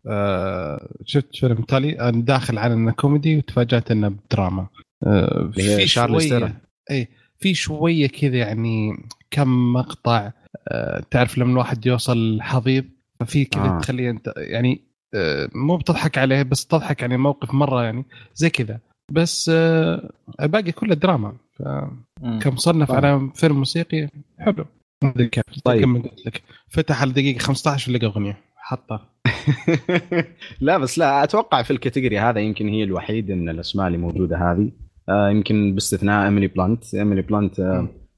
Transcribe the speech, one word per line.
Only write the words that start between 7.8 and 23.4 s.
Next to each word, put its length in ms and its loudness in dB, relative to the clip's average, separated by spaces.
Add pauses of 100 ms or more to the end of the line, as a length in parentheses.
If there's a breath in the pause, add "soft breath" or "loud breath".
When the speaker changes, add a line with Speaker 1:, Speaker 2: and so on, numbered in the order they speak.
Speaker 1:
كذا 300 0
يعني 560 0 (380)
كم 420 2
مقطع، 580 0 (380 soft breath)
آه، 420 -4
تعرف 280 2
لما 140 2
الواحد 340 -2
يوصل 540 0
حضيض، 440 0 (360)
ففي 240 0
كذا 200 2
Speaker 2:
آه. 160 2
Speaker 1:
تخليه 300 -2
أنت 260 -8
يعني، 440 0 (340)
آه، 400 0
مو 220 0
بتضحك 420 -2
عليه 240 4
بس 240 -2
تضحك 360 0
يعني 140 0
موقف 380 0
مرة 300 2
يعني 200 -4 (300 loud breath)
زي 160 0
كذا. 280 -4 (340)
بس، 420 0
آه، 560 2 (320)
الباقي 300 0
كله 220 0
دراما. 380 0 (200)
ف-، 100 -14 (600)
Speaker 3:
مم. 200 -4
Speaker 1:
كمصنف 460 2
Speaker 2:
طيب. 160 2
Speaker 1:
على 300 2
فيلم 220 2